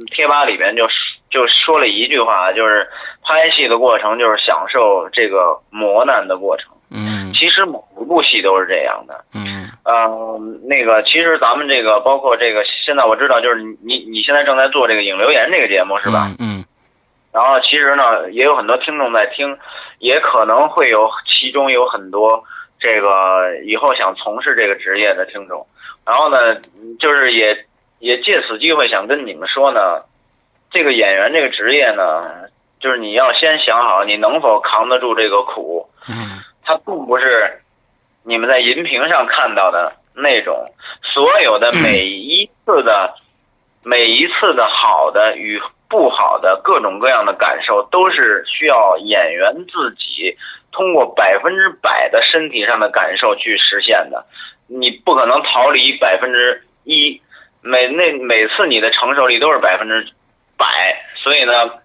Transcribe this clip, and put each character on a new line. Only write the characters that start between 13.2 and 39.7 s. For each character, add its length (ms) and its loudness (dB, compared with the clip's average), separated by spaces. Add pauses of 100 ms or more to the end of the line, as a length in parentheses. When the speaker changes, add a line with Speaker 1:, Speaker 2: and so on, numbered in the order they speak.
Speaker 1:
道， 140 4
就 120 0
是 80 -4 (220)
你， 140 -6 (120)
你 140 -6
现 100 0
在 100 2
正 140 2
在 120 4
做 180 0
这 80 0
个 80 -2
影 140 -4
留 140 2
言 200 2
这 100 0
个 60 0
节 160 0
目， 160 -2
是 100 -4
吧？ 300 -2
Speaker 2:
嗯， 220 -6
嗯。 40 -16 (680)
Speaker 1:
然 120 0
后 160 4
其 120 0
实 260 2
呢， 340 0
也 120 0
有 120 4
很 100 -4
多 120 0
听 200 -6
众 140 -2
在 240 2
听， 200 -6 (440)
也 220 2
可 240 2
能 240 2
会 200 2
有， 220 2 (160)
其 240 0
中 180 0
有 160 2
很 240 -8
多 320 2 (380)
这 220 0
个 520 2 (120)
以 100 -2
后 180 0
想 220 -2
从 260 -8
事 140 -2
这 100 0
个 100 0
职 240 -4
业 140 2
的 120 -2
听 240 -16
众。 180 -12 (380)
然 100 0
后 140 2
呢， 80 2 (600)
就 140 0
是 220 2
也， 320 0 (340)
也 220 -2
借 260 0
此 100 -8
机 140 -2
会 160 0
想 180 -2
跟 220 -4
你 80 -12
们 140 -12
说 240 2
呢， 280 0 (720)
这 100 0
个 120 2
演 200 2
员 200 2
这 80 2
个 80 -2
职 240 -2
业 180 2
呢， 400 -2 (480)
就 100 -4
是 80 0
你 140 -8
要 220 2
先 260 2
想 240 2
好 220 2
你 100 -2
能 240 0
否 220 2
扛 260 0
得 100 2
住 160 -2
这 160 0
个 140 2
苦。 460 -8 (180)
Speaker 2:
嗯。 320 -12 (280)
Speaker 1:
它 160 2
并 220 -10
不 100 0
是 440 0 (640)
你 160 -4
们 100 -2
在 100 4
荧 240 0
屏 240 -2
上 200 2
看 260 0
到 160 2
的 240 -2 (220)